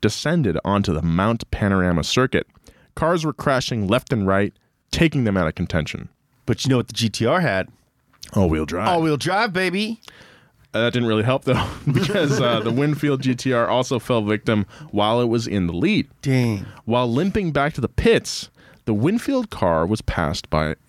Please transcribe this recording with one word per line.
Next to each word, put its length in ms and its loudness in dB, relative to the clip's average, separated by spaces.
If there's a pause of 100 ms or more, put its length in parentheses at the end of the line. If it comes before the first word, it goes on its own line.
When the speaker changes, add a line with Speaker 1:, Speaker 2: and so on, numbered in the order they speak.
Speaker 1:
descended 640 0
onto 280 0
the 100 0
Mount 480 0
Panorama 540 2
circuit. 420 0 (480)
Cars 300 0
were 80 -2
crashing 560 -2
left 240 0
and 140 0
right, 260 2 (380)
taking 340 0
them 120 0
out 100 2
of 80 -2
contention. 540 -4 (360)
Speaker 2:
But 200 -2
you 60 0
know 60 4
what 120 -2
the 60 -16
G 140 0
T 180 -2
R 140 2
had? 280 0 (680)
Speaker 1:
All-wheel 320 2
drive. 220 -2
Speaker 2:
All-wheel 280 2
drive, 360 -2
baby. 480 -2 (720)
Speaker 1:
Uh, 100 0
that 100 2
didn't 160 0
really 160 2
help, 200 0
though, 220 0 (120)
<laughs> 140 -2
because, 480 0
uh, 200 2
the 100 -2
Winfield 520 0
G 120 0
T 180 -2
R 140 2
also 320 0
fell 240 0
victim 440 0 (260)
while 280 2
it 60 2
was 220 0
in 180 0
the 60 -2
lead. 360 0 (140)
Speaker 2:
Dang. 440 0 (180)
Speaker 1:
While 280 0
limping 380 0
back 240 0
to 60 -6
the 80 -8
pits, 640 0 (340)
the 100 0
Winfield 560 0
car 360 2
was 160 0
passed 480 -4
by 260 0 (120)